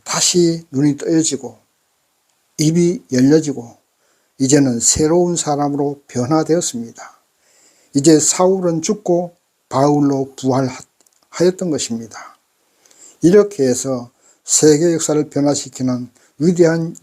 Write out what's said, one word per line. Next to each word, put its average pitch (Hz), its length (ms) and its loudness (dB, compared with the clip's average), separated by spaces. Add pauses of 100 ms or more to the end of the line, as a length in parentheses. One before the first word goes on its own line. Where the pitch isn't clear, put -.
다시 165 680 0
눈이 143 280 0
떠여지고 143 600 -4 (1000)
입이 170 540 0
열려지고 131 640 2 (640)
이제는 131 420 2
새로운 170 540 0
사람으로 143 720 -4
변화되었습니다. 147 1120 -4 (760)
이제 147 260 4
사울은 180 640 0
죽고 180 520 -4 (340)
바울로 139 680 0
부활하였던 139 1300 -4
것입니다. 117 680 -10 (880)
이렇게 196 440 4
해서 123 440 -4 (340)
세계 156 500 2
역사를 151 340 -2
변화시키는 131 840 -4 (280)
위대한 165 640 2